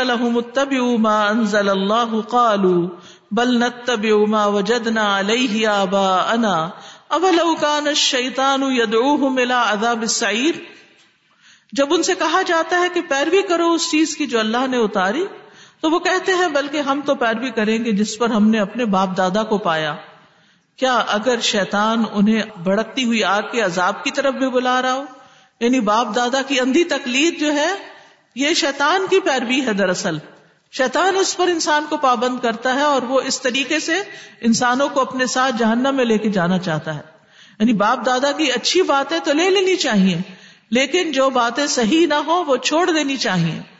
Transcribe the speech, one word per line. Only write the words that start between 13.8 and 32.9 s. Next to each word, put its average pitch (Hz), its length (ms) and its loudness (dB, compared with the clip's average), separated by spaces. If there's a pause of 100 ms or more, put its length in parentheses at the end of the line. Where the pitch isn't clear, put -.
چیز 311 260 0
کی 294 100 -4
جو 226 140 0
اللہ 233 260 0
نے 254 100 -2
اتاری، 208 480 0 (560)
تو 311 100 0
وہ 339 80 2
کہتے 370 340 0
ہیں، 359 160 2
"بلکہ 285 320 -2
ہم 277 240 -2
تو 285 100 0
پیروی 233 360 -2
کریں 220 340 0
گے 233 80 0
جس 214 260 -2
پر 233 120 0
ہم 214 200 4
نے 220 100 2
اپنے 214 240 -4
باپ 190 320 0
دادا 185 260 0
کو 214 160 -2
پایا۔" 156 360 -2 (840)
کیا 254 200 0
اگر 214 440 0
شیطان 214 720 0
انہیں 208 300 4 (200)
بھڑکتی 220 420 0
ہوئی 226 200 2
آگ 196 180 2 (100)
کے 240 80 -2
عذاب 190 440 0
کی 277 60 -4
طرف 269 240 0
بھی 262 140 0
بلا 254 340 0
رہا 262 120 0
ہو؟ 269 100 -6 (560)
یعنی 254 200 2
باپ 214 340 2
دادا 247 280 0
کی 262 180 -2
اندھی 262 240 2
تقلید 285 560 -2
جو 294 140 0
ہے، 294 140 0 (640)
یہ 285 200 0
شیطان 302 560 0
کی 381 100 4
پیروی 262 460 -2
ہے 226 60 0
دراصل۔ 185 460 -2 (540)
شیطان 302 440 0
اس 392 200 0
پر 359 120 0
انسان 311 400 0
کو 311 80 -4
پابند 254 460 0
کرتا 233 320 -2
ہے 277 80 0
اور 285 200 2